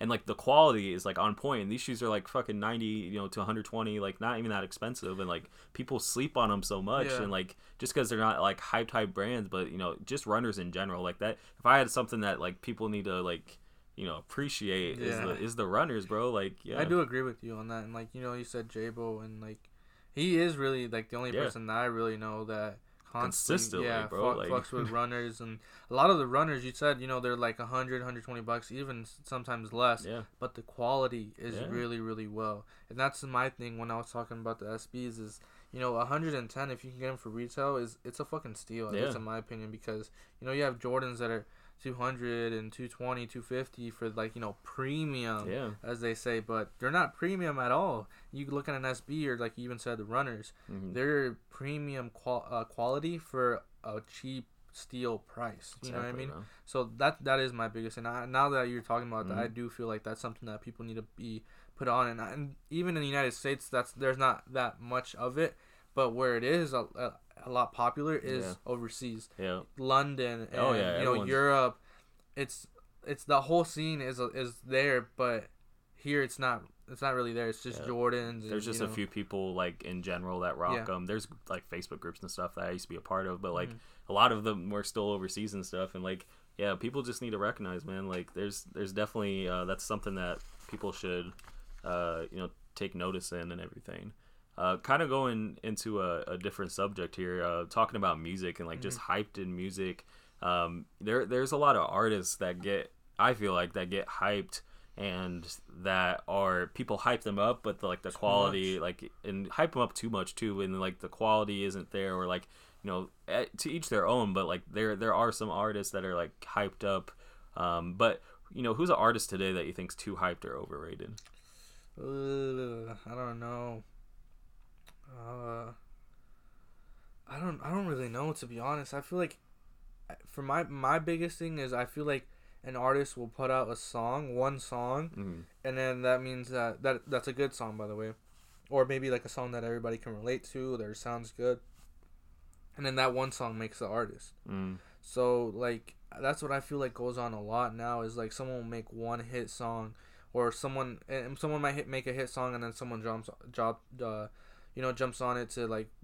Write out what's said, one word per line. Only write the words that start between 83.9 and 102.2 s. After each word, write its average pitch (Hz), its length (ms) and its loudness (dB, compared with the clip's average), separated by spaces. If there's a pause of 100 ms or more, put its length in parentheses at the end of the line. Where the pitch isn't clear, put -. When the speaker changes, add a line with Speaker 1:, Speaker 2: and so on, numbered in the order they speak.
Speaker 1:
a - 20 -2
lot 107 200 10
of 107 120 0
them 101 260 0
were 101 140 -2
still 104 260 0
overseas 101 440 -2
and 95 120 -4
stuff, 92 280 -4
and, 92 100 -6
like, 92 220 -4 (320)
yeah, 98 180 2
people 127 260 -4
just 120 200 -6
need 120 80 -4
to 107 80 -2
recognize, 92 460 -2
man, 95 240 -6
like, 90 260 -4
there's, 101 300 -4
there's 98 280 -6
definitely, 101 560 0
uh, 90 160 0
that's 92 200 -2
something 104 320 -2
that 90 220 -2 (300)
people 101 240 -6
should, 90 400 -4 (520)
uh, 85 460 -2
you - 80 -10
know, 90 120 -4 (240)
take 98 200 -6
notice 92 380 -4
in 87 180 -6
and 87 100 -8
everything. - 520 -12 (440)
Uh, 92 200 4
kinda 143 320 4
going 120 560 0
into 107 360 -2
a, 87 280 0
a 90 100 -2
different 95 320 -4
subject 98 460 -2
here, 90 260 -2
uh, 87 220 0
talking 113 320 2
about 90 240 2
music 87 400 -4
and, 85 80 -6
like, 82 120 -6
just 120 200 -4
Speaker 2:
Mm-hmm. - 120 0
Speaker 1:
hyped 104 260 -2
in 92 180 -4
music. 92 500 -4 (360)
Um, 87 440 2 (140)
there, 110 260 2
there's 127 240 2
a 151 60 0
lot 143 180 8
of 90 160 4
artists 104 460 4